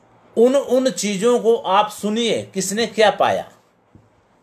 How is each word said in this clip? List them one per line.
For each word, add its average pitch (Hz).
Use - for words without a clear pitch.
उन 247
उन 262
चीज़ों 208
को 226
आप 196
सुनिए, 208
किसने 196
क्या 208
पाया, 107